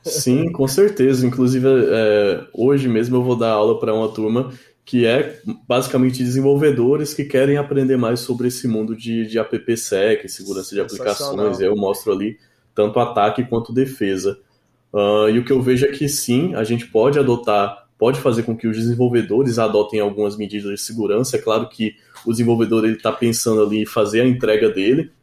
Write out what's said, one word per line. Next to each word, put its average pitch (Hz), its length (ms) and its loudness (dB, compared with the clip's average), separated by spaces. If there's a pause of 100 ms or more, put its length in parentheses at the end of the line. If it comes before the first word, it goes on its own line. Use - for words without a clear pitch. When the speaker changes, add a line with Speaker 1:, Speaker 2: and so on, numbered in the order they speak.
Speaker 1:
Sim, 147 480 0
com 135 160 0
certeza. 135 580 2
Inclusive, 127 420 0
é, 107 760 2 (100)
hoje 135 340 2
mesmo 120 300 0
eu 123 60 2
vou 123 120 2
dar 113 160 0
aula 107 280 2
pra 110 140 -2
uma 110 160 0
turma 113 420 -4 (340)
que 120 220 2
é 143 320 0 (280)
basicamente 127 560 0
desenvolvedores 139 920 2
que 143 100 -6
querem 139 340 2
aprender 139 400 0
mais 120 220 0
sobre 123 280 -4
esse 123 200 -4
mundo 110 280 -2
de, 113 300 -4
de 110 140 -2
A 107 40 0
P - 140 -4
P 117 180 -2
sec, 104 520 0
segurança 95 480 -10
de 98 60 -2
Speaker 2:
Sensacional. 101 680 -4
Speaker 1:
aplicações. 92 120 -4
Eu 95 160 2
mostro 101 360 -2
ali 101 260 -4 (380)
tanto 107 240 0
ataque 110 440 0
quanto 113 300 -4
defesa. 98 680 -2 (540)
Ah, 104 380 2
e 117 80 2
o 120 60 -2
que - 60 -2
eu 131 100 2
vejo 127 240 2
é 143 40 2
que - 180 -4
sim, 139 480 -2
a 110 80 -2
gente 117 240 -4
pode 139 320 2
adotar, 110 760 0
pode 131 240 0
fazer 117 220 0
com 113 160 -4
que 113 100 -6
os 107 80 -2
desenvolvedores 117 840 0
adotem 107 400 0
algumas 104 360 -2
medidas 101 360 -8
de 101 100 -8
segurança. 110 560 -2
É - 20 -2
claro 110 300 -2
que 110 260 -4 (300)
o 117 60 0
desenvolvedor, 113 520 2
ele 113 120 2
tá 110 160 -2
pensando 113 500 0
ali 107 220 2
em - 20 -2
fazer 107 360 0
a 127 60 4
entrega 113 420 2
dele 120 420 0 (120)